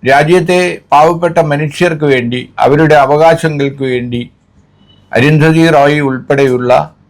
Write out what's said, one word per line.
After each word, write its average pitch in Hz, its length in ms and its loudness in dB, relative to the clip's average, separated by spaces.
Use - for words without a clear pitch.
രാജ്യത്തെ 170 720 0
പാവപ്പെട്ട 165 460 2
മനുഷ്യർക്ക് 156 680 -2
വേണ്ടി, 123 440 -2
അവരുടെ 147 360 2
അവകാശങ്ങൾക്ക് 147 880 0
വേണ്ടി 123 480 -6
അരുന്ധതി 156 560 2
റോയ് 147 320 2
ഉൾപ്പെടെയുള്ള 135 960 -2